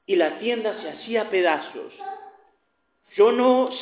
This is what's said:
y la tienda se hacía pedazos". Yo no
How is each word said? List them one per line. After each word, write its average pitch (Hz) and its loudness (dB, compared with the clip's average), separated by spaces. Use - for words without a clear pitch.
y 196 0
la 156 0
tienda 220 -4
se 165 -10
hacía 214 -6
pedazos". 160 -2
Yo 226 6
no 254 2